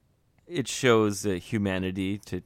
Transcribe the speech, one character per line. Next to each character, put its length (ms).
it 220
shows, 580
uh, 100
humanity 800
to 280